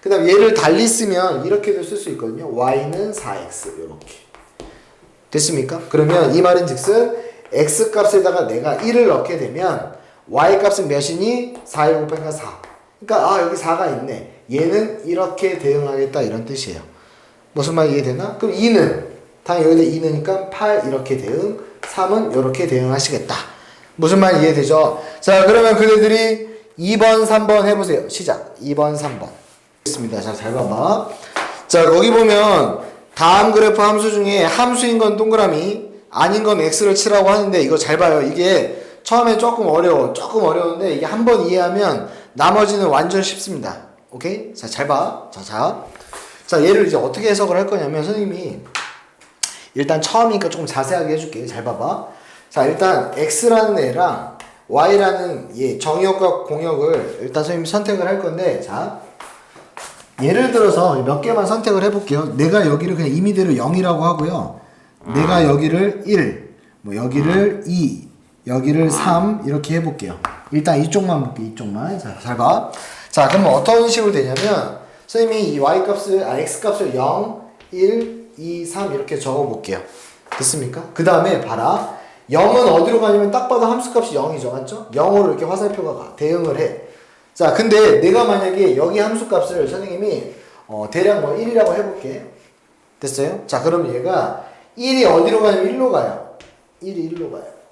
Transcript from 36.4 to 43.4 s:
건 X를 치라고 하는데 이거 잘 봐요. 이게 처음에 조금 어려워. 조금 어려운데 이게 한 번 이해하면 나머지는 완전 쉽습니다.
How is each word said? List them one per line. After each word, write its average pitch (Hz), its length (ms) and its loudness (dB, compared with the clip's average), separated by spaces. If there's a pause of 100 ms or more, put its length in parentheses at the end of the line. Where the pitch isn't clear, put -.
건 208 180 2
X를 196 340 2
치라고 196 340 4
하는데 196 320 2
이거 156 160 2
잘 151 200 0
봐요. 165 240 4
이게 175 600 0 (220)
처음에 233 340 2
조금 233 300 0
어려워. 160 460 2
조금 - 300 -2
어려운데 170 500 0
이게 151 120 -2
한 226 200 -2
번 226 220 4
이해하면 180 600 0 (260)
나머지는 196 520 2
완전 170 360 2
쉽습니다. 147 640 -8 (240)